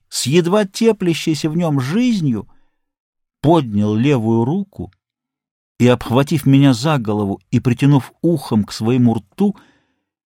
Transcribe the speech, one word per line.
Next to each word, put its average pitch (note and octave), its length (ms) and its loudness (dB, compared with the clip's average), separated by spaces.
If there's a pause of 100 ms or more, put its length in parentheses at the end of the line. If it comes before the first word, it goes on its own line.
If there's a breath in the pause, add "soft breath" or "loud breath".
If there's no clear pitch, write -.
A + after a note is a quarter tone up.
с - 180 -6
едва F3 380 2
теплящейся E3+ 840 -2
в D#3 80 -4
нём D#3+ 240 -2
жизнью, D#3+ 680 -2 (920)
поднял G#2+ 540 2
левую A2+ 500 0
руку D3 480 -6 (880)
и, A#2+ 80 4
обхватив B2+ 580 0
меня C#3 280 6
за C#3 260 -2
голову G#2 420 -4 (100)
и B2 80 0
притянув C3+ 600 0
ухом C#3+ 420 -2
к - 80 -10
своему A#2+ 440 0
рту, G3 420 -4 (680 soft breath)